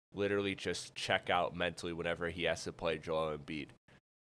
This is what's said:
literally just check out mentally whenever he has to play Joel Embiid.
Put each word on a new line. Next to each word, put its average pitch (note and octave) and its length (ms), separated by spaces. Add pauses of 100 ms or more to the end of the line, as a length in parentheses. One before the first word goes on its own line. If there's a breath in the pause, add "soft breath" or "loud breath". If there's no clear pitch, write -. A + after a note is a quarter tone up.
(140)
literally G2+ 400
just - 400
check - 360
out F2 260
mentally F2 360
whenever E2+ 360
he E2 160
has D#2+ 200
to E2+ 80
play E2 260
Joel D#2+ 380
Embiid. D2 320 (560 soft breath)